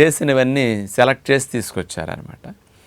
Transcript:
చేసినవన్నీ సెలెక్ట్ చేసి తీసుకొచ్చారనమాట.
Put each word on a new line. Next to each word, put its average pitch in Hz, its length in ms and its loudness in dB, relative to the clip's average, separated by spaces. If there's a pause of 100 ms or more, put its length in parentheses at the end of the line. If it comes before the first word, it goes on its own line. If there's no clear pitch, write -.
చేసినవన్నీ 131 840 2
సెలెక్ట్ 127 440 0
చేసి 135 200 2
తీసుకొచ్చారనమాట. - 1000 -8 (340)